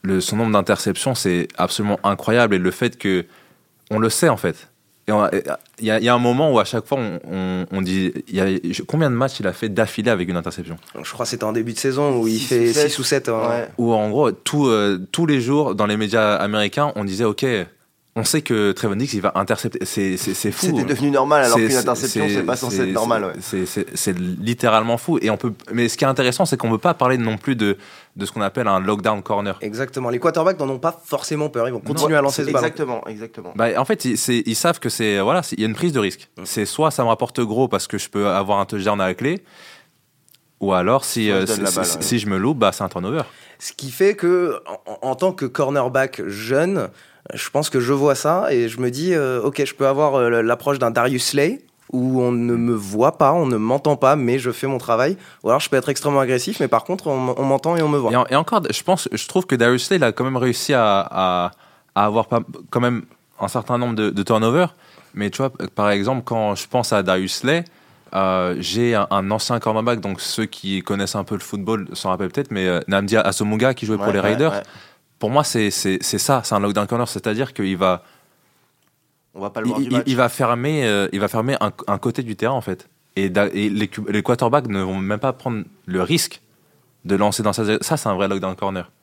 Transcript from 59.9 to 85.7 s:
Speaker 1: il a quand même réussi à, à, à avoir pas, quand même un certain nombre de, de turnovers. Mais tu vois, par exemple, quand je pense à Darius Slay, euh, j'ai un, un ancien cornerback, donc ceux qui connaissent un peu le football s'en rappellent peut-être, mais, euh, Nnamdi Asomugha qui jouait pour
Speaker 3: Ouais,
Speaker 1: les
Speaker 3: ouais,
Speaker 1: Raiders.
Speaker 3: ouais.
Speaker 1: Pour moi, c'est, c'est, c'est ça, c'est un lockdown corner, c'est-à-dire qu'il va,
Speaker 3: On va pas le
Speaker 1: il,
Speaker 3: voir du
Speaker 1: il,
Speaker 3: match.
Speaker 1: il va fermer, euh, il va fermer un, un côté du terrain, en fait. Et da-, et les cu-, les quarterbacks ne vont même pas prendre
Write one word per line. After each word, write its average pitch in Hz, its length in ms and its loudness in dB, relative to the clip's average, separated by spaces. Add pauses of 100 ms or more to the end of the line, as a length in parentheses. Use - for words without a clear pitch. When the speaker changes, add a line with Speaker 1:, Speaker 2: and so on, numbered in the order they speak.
Speaker 1:
il 151 60 4
a 113 80 4
quand 127 140 -4
même 131 100 -2
réussi 123 380 0
à, 107 260 6
à, 90 520 0 (440)
à 101 100 4
avoir 110 220 0
pas, 120 140 0 (280)
quand 120 120 0
même 123 220 0 (360)
un 98 80 -4
certain 120 300 -4
nombre 120 180 -2
de, 107 140 2
de 98 140 -2
turnovers. 117 520 2 (380)
Mais 104 160 -4
tu - 80 -10
vois, 135 140 -2 (240)
par 104 160 2
exemple, 117 340 0
quand 107 300 -2
je - 120 -10
pense 123 240 -2
à 101 120 2
Darius 95 320 0
Slay, 160 280 0 (520)
euh, 92 440 0
j'ai 113 360 0
un, 101 160 2
un 98 200 0
ancien 113 280 -2
cornerback, 110 420 0
donc 95 180 -6
ceux - 260 -4
qui 95 360 -6
connaissent 98 340 -4
un 101 80 -4
peu 104 120 -6
le 90 60 -8
football 101 520 -6
s'en - 160 -6
rappellent 92 220 -2
peut-être, - 200 -4
mais, 95 160 0
euh, 87 220 2
Nnamdi 98 260 2
Asomugha 107 580 2
qui 113 120 -8
jouait 107 100 -2
pour 101 120 -2
Speaker 3:
Ouais, 101 60 2
Speaker 1:
les 101 60 2
Speaker 3:
ouais, 98 120 2
Speaker 1:
Raiders. 143 200 2
Speaker 3:
ouais. - 100 -4 (640)
Speaker 1:
Pour 107 60 0
moi, 143 160 2
c'est, 107 260 0
c'est, 95 300 -2
c'est - 160 -4
ça, 131 260 2
c'est - 100 -2
un 101 60 4
lockdown 101 260 0
corner, 120 220 -2
c'est-à-dire 113 460 -4
qu'il 95 240 -2
va, 92 260 2 (1300)
Speaker 3:
On 95 60 -18
va 98 120 -6
pas 113 100 -6
le 107 60 -2
Speaker 1:
il, - 20 0
Speaker 3:
voir 120 100 -2
du 139 60 0
Speaker 1:
il, 127 80 -4
Speaker 3:
match. 131 120 2
Speaker 1:
il 131 120 0
va 123 100 4
fermer, 127 580 0
euh, 101 280 2
il 98 80 -2
va 104 80 0
fermer 120 320 0
un, 104 100 0 (160)
un 101 100 0
côté 120 260 -2
du 110 120 -6
terrain, 120 200 0
en 123 40 -2
fait. 95 300 -8 (260)
Et 98 140 0
da-, 101 240 2
et 104 160 0
les 104 180 -2
cu-, - 220 -8
les 104 120 0
quarterbacks 123 460 2
ne 98 140 -2
vont 95 160 -2
même 101 220 -2
pas 131 120 -2
prendre 117 320 -6 (220)